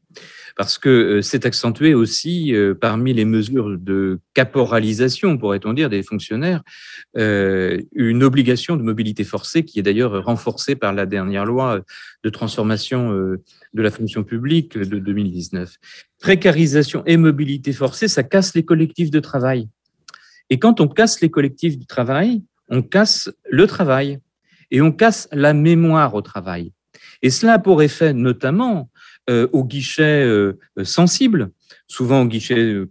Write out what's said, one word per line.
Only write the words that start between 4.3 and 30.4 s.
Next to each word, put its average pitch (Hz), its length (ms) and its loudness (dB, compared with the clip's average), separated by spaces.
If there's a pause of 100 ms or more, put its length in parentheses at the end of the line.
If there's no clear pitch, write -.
caporalisation, 123 1040 0
pourrait-on 104 340 -4
dire, 143 180 -2
des 98 140 -4
fonctionnaires, 135 600 -6 (540)
euh, 95 600 0 (140)
une 120 300 0
obligation 131 520 0
de 135 60 -2
mobilité 107 420 -4
forcée 107 400 -4
qui 110 160 -10
est 95 40 -2
d'ailleurs 101 420 -2
renforcée 120 500 -4
par 104 160 -4
la 98 140 -4
dernière 98 400 -4
loi 120 360 -2 (420)
de 110 60 -4
transformation, 110 840 -4
euh, 95 280 -4 (320)
de 110 80 -2
la 107 100 2
fonction 110 320 -6
publique 127 540 -2
de 98 220 -6
deux 98 140 -4
mille 101 180 -4
dix-neuf. 90 440 -10 (440)
Précarisation 156 840 2
et 170 100 4
mobilité 143 560 2
forcée, 135 380 -2
ça 139 140 0
casse 190 300 0
les 165 120 0
collectifs 160 460 0
de 151 100 2
travail. 127 480 -4 (800)
Et 127 100 0
quand 220 220 4
on 147 80 4
casse - 320 0
les 160 80 2
collectifs 143 480 -2
de 123 80 -18
travail, 165 580 -2 (240)
on 123 140 -2
casse - 500 0 (180)
le 160 180 4
travail 139 520 -2 (520)
et 131 100 4
on 160 100 6
casse 220 400 2
la 147 220 2
mémoire 156 600 4
au 104 60 -4
travail. 87 520 -10 (480)
Et 131 80 2
cela 220 240 2
a 214 60 4
pour 170 220 4
effet 151 320 2
notamment, 135 760 -2 (400)
euh, 120 220 2
aux 135 120 2
guichets, 143 640 0
euh, 101 320 2 (240)